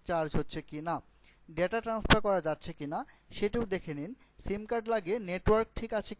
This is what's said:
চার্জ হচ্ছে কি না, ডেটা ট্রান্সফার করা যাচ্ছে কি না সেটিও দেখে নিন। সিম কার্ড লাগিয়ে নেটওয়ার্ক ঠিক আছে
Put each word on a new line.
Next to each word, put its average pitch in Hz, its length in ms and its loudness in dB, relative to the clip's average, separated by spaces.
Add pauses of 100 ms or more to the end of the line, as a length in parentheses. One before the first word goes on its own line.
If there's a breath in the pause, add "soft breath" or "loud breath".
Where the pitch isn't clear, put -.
চার্জ 160 220 0 (100)
হচ্ছে 151 200 -2 (100)
কি 151 180 -8
না, 165 80 -2 (600 soft breath)
ডেটা 180 280 0
ট্রান্সফার 220 420 6
করা 190 200 4
যাচ্ছে 156 320 -4
কি 147 140 -6
না 190 60 -4 (380 soft breath)
সেটিও 220 260 0 (100)
দেখে 170 260 -6
নিন। 170 120 -8 (340 soft breath)
সিম 202 240 -2
কার্ড 233 240 -2
লাগিয়ে 208 240 0 (120)
নেটওয়ার্ক 208 380 4 (120)
ঠিক 226 200 -6
আছে - 200 -6